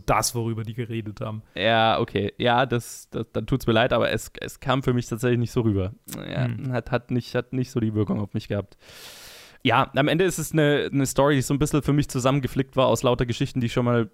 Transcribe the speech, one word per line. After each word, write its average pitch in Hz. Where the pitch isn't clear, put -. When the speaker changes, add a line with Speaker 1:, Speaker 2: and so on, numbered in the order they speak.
Speaker 1:
das, 110
worüber 113
die 110
geredet 113
haben. 110
Speaker 2:
Ja, 113
okay. 101
Ja, 120
das, -
das, 117
dann 110
tut's -
mir 117
leid, 120
aber 113
es, -
es -
kam 131
für 131
mich 123
tatsächlich 120
nicht 120
so 127
rüber. 101
Ja, -
Speaker 1:
Hm. 120
Speaker 2:
hat, 120
hat 123
nicht, 123
hat 123
nicht 127
so 127
die 110
Wirkung 107
auf 101
mich 110
gehabt. 101
Ja, 120
am 143
Ende 160
ist 170
es -
eine, 147
eine 135
Story, 139
die 131
so 143
ein 139
bisschen 151
für 143
mich 147
zusammengeflickt 135
war 131
aus 117
lauter 123
Geschichten, 131
die 117
ich -
schon 123
mal 120